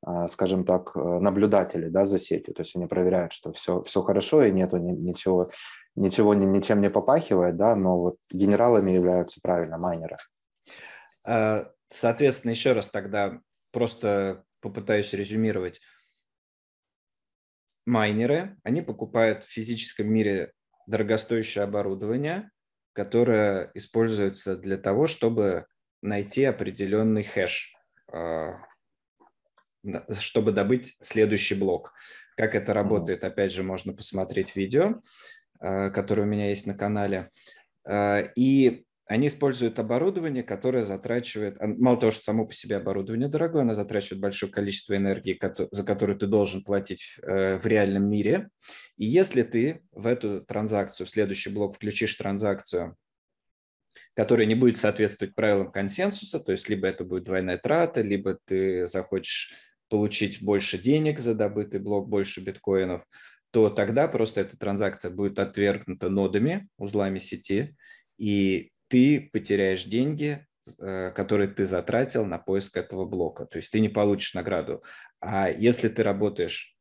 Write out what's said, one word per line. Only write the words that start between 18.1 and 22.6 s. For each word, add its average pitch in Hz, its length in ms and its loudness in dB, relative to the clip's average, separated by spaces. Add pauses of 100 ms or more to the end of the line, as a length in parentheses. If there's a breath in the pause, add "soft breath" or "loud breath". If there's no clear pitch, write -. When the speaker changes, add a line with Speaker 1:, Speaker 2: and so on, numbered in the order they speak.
Speaker 2:
они 117 180 -2
покупают 110 640 0
в - 60 -20
физическом 110 640 -6
мире 101 400 0 (360)
дорогостоящее 110 760 0
оборудование, 104 880 -4 (420)